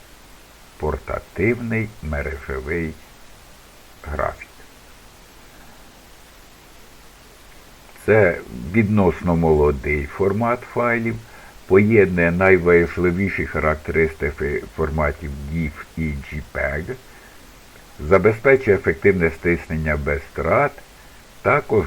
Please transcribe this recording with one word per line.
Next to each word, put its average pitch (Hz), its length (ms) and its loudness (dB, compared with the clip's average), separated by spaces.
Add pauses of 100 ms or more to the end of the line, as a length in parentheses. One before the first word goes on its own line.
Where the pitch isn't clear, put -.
(760)
Портативний 110 1120 -4 (140)
мережевий 73 920 -6 (1080)
графік. - 460 -6 (3500)
Це 101 320 4 (340)
відносно 98 640 2
молодий 73 680 2
формат 110 540 -2
файлів, 117 560 -2 (500)
поєднує 95 640 4
найважливіші 87 1160 2
характеристики 76 1160 -2 (140)
форматів 73 540 -4 (220)
gif 80 200 -2 (240)
і 82 60 -4
J 73 400 -6 (120)
peg, 71 400 -6 (1040)
забезпечує 104 760 4
ефективне 92 540 2
стиснення 80 640 -2
без 71 240 -4 (120)
втрат, 113 400 0 (680)
також 120 440 2